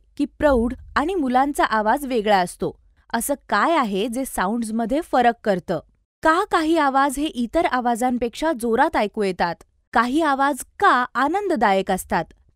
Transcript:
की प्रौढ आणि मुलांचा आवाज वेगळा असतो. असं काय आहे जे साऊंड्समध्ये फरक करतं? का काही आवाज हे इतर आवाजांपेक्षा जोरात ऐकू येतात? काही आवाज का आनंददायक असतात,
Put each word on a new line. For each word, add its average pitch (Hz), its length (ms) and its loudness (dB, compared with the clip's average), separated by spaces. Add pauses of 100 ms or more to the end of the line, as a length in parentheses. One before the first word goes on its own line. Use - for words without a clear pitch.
(180)
की 285 80 -2
प्रौढ 254 480 0 (220)
आणि 302 200 -2
मुलांचा 277 480 0
आवाज 220 420 0
वेगळा 214 320 2
असतो. 175 440 -4 (320)
असं 233 200 -4 (160)
काय 240 280 2
आहे 208 300 -2
जे 247 180 -6
साऊंड्समध्ये 226 760 -4
फरक 240 320 2 (100)
करतं? 180 360 -2 (440)
का 320 280 2
काही 330 260 2
आवाज 269 400 2
हे 294 80 -2
इतर 302 400 -2
आवाजांपेक्षा 247 840 -2 (100)
जोरात 240 340 2
ऐकू 214 280 -2
येतात? 180 320 -2 (380)
काही 247 280 2
आवाज 277 440 0 (140)
का 285 260 4 (100)
आनंददायक 247 760 0
असतात, 185 340 -2 (300)